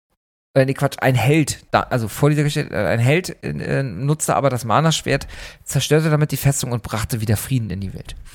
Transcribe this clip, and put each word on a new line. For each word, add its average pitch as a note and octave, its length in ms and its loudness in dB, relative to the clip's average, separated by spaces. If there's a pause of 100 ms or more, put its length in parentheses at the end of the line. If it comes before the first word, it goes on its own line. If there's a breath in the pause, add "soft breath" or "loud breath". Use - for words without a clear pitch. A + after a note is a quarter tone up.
(560)
äh, C3+ 100 6
nee, C3+ 100 0
Quatsch, C#3 260 -2
ein C3 140 4
Held, C#3 560 2
da, G#2+ 80 4
also A2+ 280 -2
vor C#3+ 220 2
dieser D3+ 140 2
Geschichte, D3 320 -2
äh, G2+ 100 0
ein G2 140 2
Held, C#3+ 440 0
äh, C#3+ 380 -2
nutzte C#3 540 -2
aber C3 160 2
das A#2+ 140 -4
Mana-Schwert, C3+ 600 0 (380 loud breath)
zerstörte D#3 480 2
damit D3+ 200 2
die C#3+ 60 -4
Festung C3 360 0
und A#2 100 -4
brachte A2 380 -4
wieder G#2+ 160 2
Frieden A2+ 340 -2
in F#2 80 -6
die F#2+ 160 -6
Welt. - 200 -12 (200 loud breath)